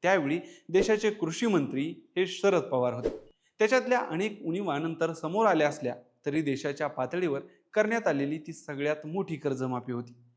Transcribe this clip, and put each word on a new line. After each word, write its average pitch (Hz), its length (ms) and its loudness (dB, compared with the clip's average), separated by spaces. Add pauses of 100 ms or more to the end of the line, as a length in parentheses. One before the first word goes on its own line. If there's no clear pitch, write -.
त्यावेळी 175 340 4 (300)
देशाचे 208 420 4
कृषी 170 360 -2
मंत्री 156 420 2 (280)
हे 185 100 2
शरद 180 360 2
पवार 123 300 0
होते. 120 160 -4 (520)
त्याच्यातल्या 240 400 4
अनेक 196 460 -4
उणीवा 170 320 -2
नंतर 165 340 -2
समोर 170 340 0
आल्या 156 220 6
असल्या 123 260 -4 (320)
तरी 147 160 0
देशाच्या 143 460 -2
पातळीवर 143 520 -2 (340)
करण्यात 214 320 2
आलेली 147 320 0
ती 156 140 -12
सगळ्यात 151 540 -4
मोठी 170 300 -4
कर्जमाफी 127 560 -4
होती. 120 220 -8 (220)